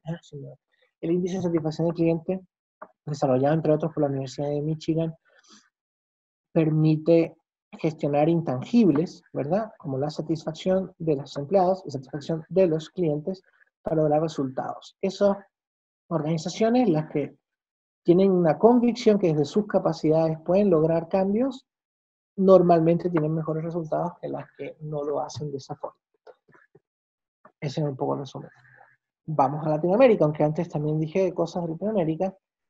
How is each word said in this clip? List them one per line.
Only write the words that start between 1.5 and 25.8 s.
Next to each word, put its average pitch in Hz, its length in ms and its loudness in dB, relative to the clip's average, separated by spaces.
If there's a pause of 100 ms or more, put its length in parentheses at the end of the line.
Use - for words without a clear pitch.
del 170 80 -2
cliente, 170 460 -2 (680)
desarrollado 139 480 0
entre 156 180 2
otros 156 220 -2
por 156 80 -2
la 143 60 0
Universidad 135 400 -6
de 147 120 -4
Michigan, 160 540 -4 (1400)
permite 156 840 2 (420)
gestionar 151 500 0
intangibles, 165 960 0 (100)
¿verdad? 175 460 -4
Como 147 200 -8
la 147 120 -4
satisfacción 165 880 -4
de 160 160 -2
los 139 220 -8
empleados 185 500 0
y - 60 -12
satisfacción 151 560 -8
de 185 180 4
los 160 240 -2
clientes 160 500 -4 (420)
para 165 140 -2
lograr 156 240 2
resultados. - 800 -6
Esas 196 360 0 (720)
organizaciones, 175 800 0
las 156 200 0
que - 280 -6 (680)
tienen 190 260 6
una 175 260 4
convicción 226 640 4
que 185 100 0
desde 151 160 2
sus 208 220 -2
capacidades 160 800 0
pueden 196 260 2
lograr 160 380 2
cambios, 208 580 -2 (720)
normalmente 175 720 6
tienen 156 240 0
mejores 156 300 -4
resultados 165 560 -6
que - 80 -2
las 139 180 -8 (100)
que 143 240 -12
no 151 220 -8
lo 143 180 -4
hacen 147 300 -8
de 139 80 -8
esa 139 180 -14
forma. - 220 -12 (1600)